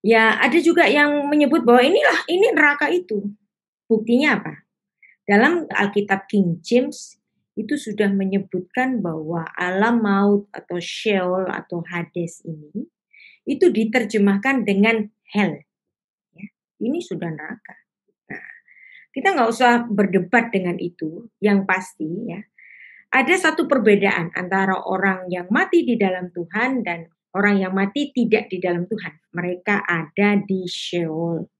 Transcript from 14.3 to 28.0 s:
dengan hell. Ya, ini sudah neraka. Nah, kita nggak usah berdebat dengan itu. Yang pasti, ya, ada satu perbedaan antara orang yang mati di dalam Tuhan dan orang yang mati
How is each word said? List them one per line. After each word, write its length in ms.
dengan 440
hell. 260
Ya, 100
ini 180
sudah 300
neraka. 420
Nah, 160
kita 240
nggak 160
usah 380
berdebat 680
dengan 240
itu. 480
Yang 240
pasti, 400
ya, 140
ada 240
satu 300
perbedaan 720
antara 400
orang 460
yang 160
mati 340
di 140
dalam 340
Tuhan 540
dan 240
orang 320
yang 80
mati 400